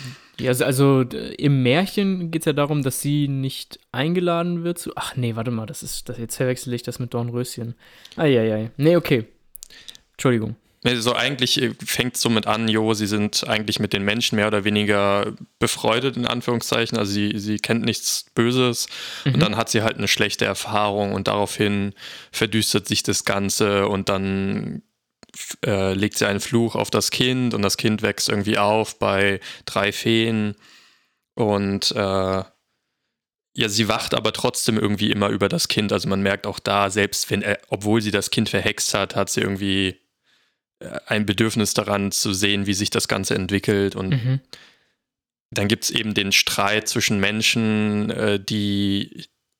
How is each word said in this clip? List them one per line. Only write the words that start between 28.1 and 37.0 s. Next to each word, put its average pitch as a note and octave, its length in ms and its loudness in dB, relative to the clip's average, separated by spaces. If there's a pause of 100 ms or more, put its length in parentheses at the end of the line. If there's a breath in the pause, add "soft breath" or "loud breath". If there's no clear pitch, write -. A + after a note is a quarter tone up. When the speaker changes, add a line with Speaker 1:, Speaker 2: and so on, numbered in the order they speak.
Speaker 2:
irgendwie G#2+ 300 2
auf G#2 420 2
bei G2 400 2 (240 loud breath)
drei G2+ 260 0
Feen. A2+ 640 0 (800 soft breath)
Und, G2+ 560 0
äh, F#2+ 540 0 (1120)
ja, A2 140 0
sie G#2 200 0
wacht - 260 -2
aber A2 180 0
trotzdem - 460 0
irgendwie G#2 320 0
immer G#2 200 0
über G2+ 180 0
das E3 180 -2
Kind. G#2 260 0
Also G2 160 0
man G2 140 0
merkt G2 240 -2
auch G2 140 -8
da, G2+ 280 2
selbst G2+ 440 -2